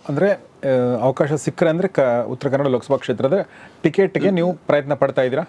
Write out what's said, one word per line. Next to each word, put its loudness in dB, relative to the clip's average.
ಅಂದರೆ, 2
ಆ, -2
ಅವಕಾಶ 0
ಸಿಕ್ಕರೆ 0
ಅಂದರೆ 0
ಕ-, 0
ಉತ್ತರ -4
ಕನ್ನಡ 0
ಲೋಕಸಭಾ 0
ಕ್ಷೇತ್ರದ -2
ಟಿಕೆಟ್ಗೆ 2
ನೀವು 0
ಪ್ರಯತ್ನ -2
ಪಡ್ತಾ 0
ಇದ್ದೀರಾ? -2